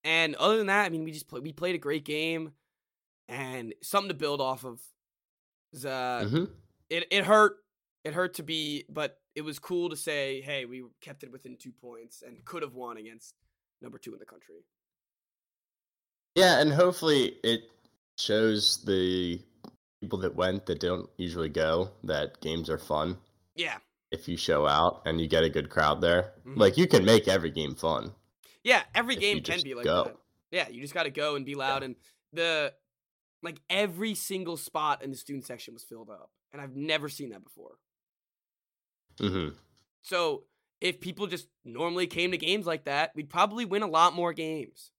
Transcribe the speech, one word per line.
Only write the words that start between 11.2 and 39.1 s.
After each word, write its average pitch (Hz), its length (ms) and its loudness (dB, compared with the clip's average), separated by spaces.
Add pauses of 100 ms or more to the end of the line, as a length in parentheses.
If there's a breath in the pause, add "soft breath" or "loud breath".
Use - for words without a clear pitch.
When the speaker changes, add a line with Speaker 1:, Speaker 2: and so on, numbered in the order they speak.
Speaker 1:
it 123 80 -18
within 127 240 -18
two 123 160 -20
points 117 500 -20
and 120 220 -20
could 170 180 -8
have 131 120 -10
won 120 220 -10
against 110 380 -20 (480)
number - 160 -18
two 113 140 -14
in 98 80 -18
the - 60 -20
country." 87 380 -20 (1700)
Speaker 2:
Yeah, 175 240 8
and 151 120 6
hopefully 160 680 4
it 113 200 0 (560)
shows 110 680 2
the 92 560 0 (640)
people 98 160 -6
that 92 180 -2
went 92 300 0
that 82 140 -4
don't 90 360 -2
usually 85 320 -4
go 80 420 0 (140)
that 73 380 -4
games 80 260 -4
are 78 100 -2
fun. 78 380 -4 (380)
Speaker 1:
Yeah. 156 240 -6 (340)
Speaker 2:
If - 160 -10
you 85 80 -4
show 76 300 2
out 78 400 4
and 82 140 0
you 80 80 0
get 82 160 4
a 123 60 4
good 73 200 -2
crowd 76 320 2
there, 87 320 2 (120)
Speaker 1:
Mm-hmm. 127 140 -6
Speaker 2:
like, 120 160 8
you 175 100 6
can 107 200 6
make 110 200 8
every 90 240 2
game 71 240 -4
fun. 80 380 -2 (500 soft breath)
Speaker 1:
Yeah, 240 200 4 (120)
every 240 200 0
Speaker 2:
If - 60 -4
Speaker 1:
game 202 180 2
Speaker 2:
you 143 40 -4
Speaker 1:
can 165 120 -4
Speaker 2:
just 175 100 -2
Speaker 1:
be 131 100 -6
like - 120 -8
Speaker 2:
go. 87 180 4
Speaker 1:
that. - 120 -6 (340)
Yeah, 175 180 -2
you 123 140 -14
just 143 120 -12
gotta 160 160 -2
go 147 260 -2
and 135 100 -6
be 143 80 -6
loud. 135 280 -2
Speaker 2:
Yeah. 135 40 -8
Speaker 1:
And 127 100 -10 (380 soft breath)
the, 160 400 0 (680)
like, 165 180 -10 (100)
every 202 440 0
single 180 440 -6
spot 151 440 -2
in 135 80 -8
the 135 60 -8
student 139 300 -10
section 117 260 -14
was 113 120 -20
filled 110 260 -18
up, 95 200 -20 (220)
and 143 80 -16
I've 135 160 -14
never 151 320 0
seen 143 220 -10
that 101 140 -16
before. - 340 -20 (1400)